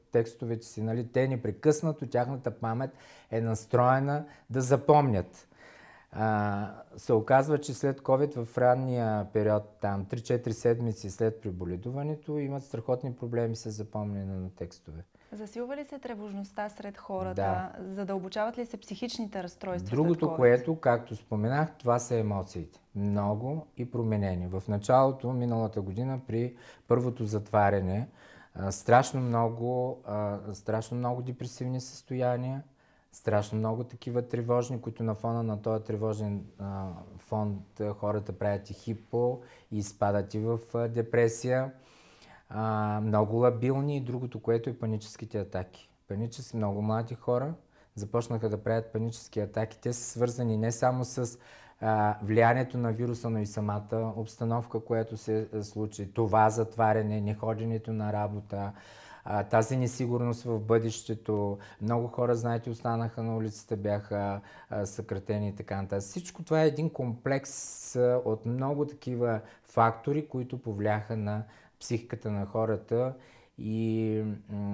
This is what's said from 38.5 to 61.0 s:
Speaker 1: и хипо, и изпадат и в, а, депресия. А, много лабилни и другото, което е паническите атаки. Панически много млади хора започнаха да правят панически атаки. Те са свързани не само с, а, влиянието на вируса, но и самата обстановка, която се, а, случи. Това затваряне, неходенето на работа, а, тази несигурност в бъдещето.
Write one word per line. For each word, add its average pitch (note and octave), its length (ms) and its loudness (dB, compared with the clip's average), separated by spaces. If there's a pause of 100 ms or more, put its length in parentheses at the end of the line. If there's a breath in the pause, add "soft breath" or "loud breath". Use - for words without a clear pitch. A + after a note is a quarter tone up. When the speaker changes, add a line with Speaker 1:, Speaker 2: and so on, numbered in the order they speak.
Speaker 1:
и G#2 40 -10
хипо, A#2+ 640 -2 (320 loud breath)
и G#2+ 60 -2
изпадат G2+ 560 0
и A2 60 -2
в, A2+ 200 0 (140)
а, A#2 140 0
депресия. A#2+ 840 2 (800 loud breath)
А, G#2+ 520 0
много G#2+ 340 4
лабилни C3 600 4
и C3+ 40 -4
другото, B2 380 -6
което A#2 300 0
е A#2 80 -6
паническите A2 640 -4
атаки. F#2 500 -8 (180)
Панически A2+ 500 -6
много G#2 240 0
млади A2+ 340 -2
хора B2+ 380 0 (420 soft breath)
започнаха A2+ 540 -2
да G#2 140 -4
правят A2+ 300 0
панически A2+ 460 -4
атаки. G#2+ 420 -4
Те B2 120 -2
са - 100 -6
свързани A#2 540 0
не A2+ 140 0
само B2+ 340 0
с, A#2+ 340 -6 (420 loud breath)
а, G#2+ 420 4
влиянието A#2 540 4
на A#2+ 140 0
вируса, A#2 380 -2
но A2+ 100 0
и G#2 60 0
самата G#2+ 680 -2
обстановка, A2+ 640 -2
която A2+ 380 -2
се, A2 360 -2
а, G#2+ 100 -4
случи. G#2 500 -6
Това A2 360 6
затваряне, G#2+ 720 2
неходенето A2 720 -2
на G#2+ 200 -2
работа, G#2 580 -4 (520 loud breath)
а, G#2 200 -2
тази A2+ 340 4
несигурност A#2+ 640 0
в A#2 160 0
бъдещето. G#2+ 960 0 (240 loud breath)